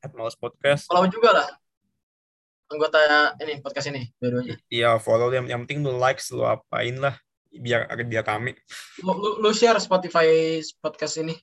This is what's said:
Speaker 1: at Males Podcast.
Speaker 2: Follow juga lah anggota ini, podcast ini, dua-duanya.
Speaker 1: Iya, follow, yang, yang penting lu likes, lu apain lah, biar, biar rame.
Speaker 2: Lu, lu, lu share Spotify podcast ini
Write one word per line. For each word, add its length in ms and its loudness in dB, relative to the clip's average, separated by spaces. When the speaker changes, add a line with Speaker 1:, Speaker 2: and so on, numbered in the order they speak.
Speaker 1:
at 160 -16
Males 200 -8
Podcast. 520 -2
Speaker 2:
Follow 200 4
juga 280 4
lah 120 2
anggota 720 4
ini, 160 -8
podcast 320 -8
ini, 320 -10
dua-duanya. 320 -4
Speaker 1:
Iya, 320 2
follow, 320 0
yang, 160 -4
yang 160 -8
penting 160 -6
lu 160 -2
likes, 320 0
lu 160 -2
apain 560 -4
lah, 160 -2
biar, 400 -2
biar 160 -2
rame. 320 -4
Speaker 2:
Lu, 80 -4
lu, 320 -4
lu 80 4
share 320 4
Spotify 800 2
podcast 400 -6
ini 240 -6